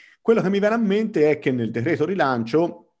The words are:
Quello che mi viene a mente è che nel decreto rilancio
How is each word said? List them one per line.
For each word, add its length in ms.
Quello 220
che 80
mi 80
viene 160
a 40
mente 520
è 80
che 120
nel 200
decreto 340
rilancio 960